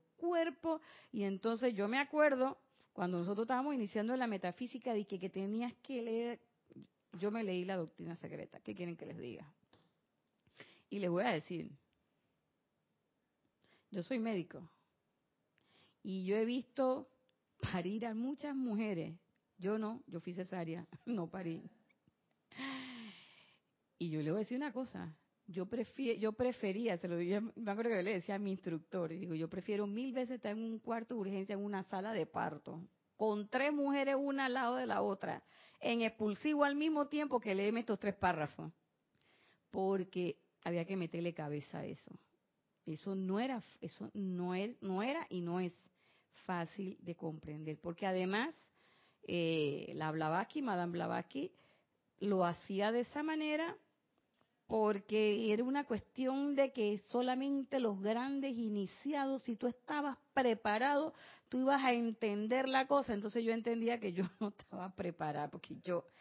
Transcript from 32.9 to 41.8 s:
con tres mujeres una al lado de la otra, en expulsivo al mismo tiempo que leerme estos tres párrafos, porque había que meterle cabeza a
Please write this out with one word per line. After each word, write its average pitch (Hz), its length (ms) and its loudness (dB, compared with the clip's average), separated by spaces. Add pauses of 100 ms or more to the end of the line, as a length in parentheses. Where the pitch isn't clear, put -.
con 208 340 2
tres 277 240 2
mujeres 277 440 4
una 277 280 2
al 247 80 2
lado 247 220 2
de 254 100 0
la 202 160 2
otra, 196 420 -2 (360)
en 233 240 2
expulsivo 220 600 2
al 285 120 4
mismo 302 320 2
tiempo 285 320 0
que 202 160 0
leerme 214 260 2
estos 214 180 0
tres 202 160 -2
párrafos, 160 560 0 (1000)
porque 185 640 2 (260)
había 170 220 0
que 196 100 -4
meterle 170 380 -2
cabeza 147 460 -6
a - 60 -6